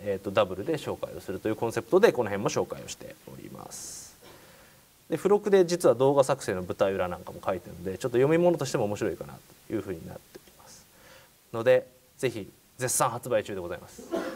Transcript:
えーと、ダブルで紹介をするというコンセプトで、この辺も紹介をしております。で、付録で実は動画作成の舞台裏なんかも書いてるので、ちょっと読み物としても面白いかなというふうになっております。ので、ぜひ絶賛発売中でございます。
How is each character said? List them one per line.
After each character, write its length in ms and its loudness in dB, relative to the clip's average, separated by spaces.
え 200 -2
ー 40 -16
と、 80 -2
ダ 120 4
ブ 120 -2
ル 100 -8
で 100 0
紹 220 -6
介 160 -8
を 60 -12
す 100 -10
る 80 -6
と 100 -4
い 40 0
う 40 -2
コ 120 -2
ン 40 -4
セ 80 -2
プ 100 -10
ト 100 6
で、 120 8
こ 120 0
の 40 -2
辺 140 -2
も 80 0
紹 160 -2
介 160 -12
を 60 -14
し 80 -12
て 180 -16
お 80 -16
り 100 -14
ま 200 -16
す。 420 -16
で、 80 -2
付 120 -2
録 220 4
で 140 8
実 240 4
は 60 8
動 200 6
画 100 4
作 180 -2
成 120 -2
の 80 -4
舞 120 -6
台 180 2
裏 140 0
な 100 -6
ん 40 -16
か 120 -14
も 120 -14
書 100 -2
い 60 -6
て 80 -16
る 80 -14
の 80 -12
で、 140 -4
ち 80 -6
ょ 20 -4
っ 20 -4
と 80 2
読 80 6
み 120 4
物 200 4
と 60 -4
し 80 -4
て 60 0
も 60 0
面 120 -2
白 160 -2
い 40 -8
か 80 -12
な 100 -16
と 60 -4
い 40 -2
う 40 -4
ふ 60 -10
う 40 -6
に 140 -10
な 80 -12
っ 20 -12
て 60 -18
お 20 -20
り 120 -20
ま 80 -20
す。 200 -20
の 100 -4
で、 240 6
ぜ 120 0
ひ 200 -8
絶 160 -2
賛 160 2
発 180 -6
売 160 2
中 100 -8
で 60 -4
ご 80 -6
ざ 80 -6
い 20 -16
ま 100 -18
す。 140 -18